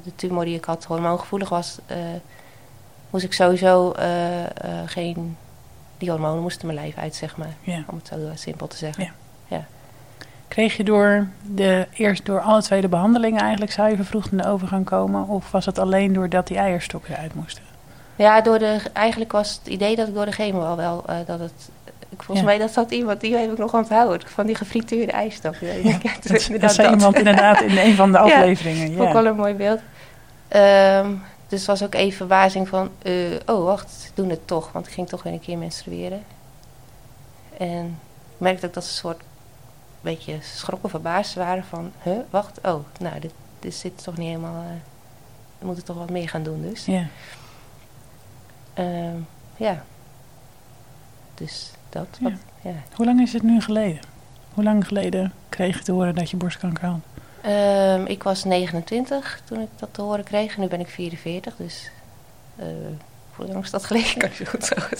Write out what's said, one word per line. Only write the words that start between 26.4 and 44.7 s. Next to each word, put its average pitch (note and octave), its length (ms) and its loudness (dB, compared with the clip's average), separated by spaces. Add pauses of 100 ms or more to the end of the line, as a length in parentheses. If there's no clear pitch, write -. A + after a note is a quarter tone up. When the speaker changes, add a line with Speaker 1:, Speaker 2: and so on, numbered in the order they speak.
Speaker 1:
inderdaad G#3 320 2
Speaker 2:
zei G3+ 140 8
Speaker 1:
dat. A3 80 8
Speaker 2:
iemand G3+ 220 8
inderdaad G3+ 420 8
in G3 180 4
een G#3 160 8
van G3 180 8
de F#3 60 8
Speaker 1:
<laughs> - 0 -
Ja, G#3+ 60 10
Speaker 2:
afleveringen. E3 600 6
Speaker 1:
vond D#3+ 140 -4
ik F#3+ 60 6
Speaker 2:
Ja. F3 60 4
Speaker 1:
wel A3+ 140 6
een A3 100 2
mooi G#3 180 0
beeld. G3+ 260 0 (680)
Ehm, G3 640 8 (380)
dus G3+ 100 -4
het F#3+ 100 -6
was G3+ 140 2
ook G3+ 120 -6
even F#3+ 220 0
verbazing F#3+ 520 4
van, F#3+ 220 -2 (120)
eh, F#3 100 -2 (340)
"Oh, G#3+ 180 2
wacht, F#3+ 260 -2
ze - 240 -16
doen F#3+ 160 -2
het E3 160 -6
toch." D#3+ 260 -4
Want F3 140 -8
ik - 60 -18
ging F3+ 160 -8
toch F3+ 140 -12
weer E3+ 100 -10
een E3 80 -10
keer F3 180 -10
menstrueren. F3 640 -10 (1400)
En E3+ 400 -8 (360)
ik - 40 -20
merkte F#3 280 0
ook F3 80 -8
dat F3 100 -8
ze - 60 -12
een - 60 -8
soort E3 260 -10 (800)
beetje D#3+ 400 -8
schrokken, - 500 -10
verbaasd E3+ 440 -4
waren F3+ 300 -4
van, F3 260 -12 (120)
"Huh, F3+ 140 -4 (140)
wacht, G3+ 320 -4
oh, D#3 220 -4 (160)
nou, E3+ 200 -10
dit, D#3+ 120 -14 (280)
dit F3+ 140 -12
zit - 300 -14
toch F3 120 -12
niet E3+ 120 -8
helemaal, E3 340 -10
eh, E3+ 80 -12 (880)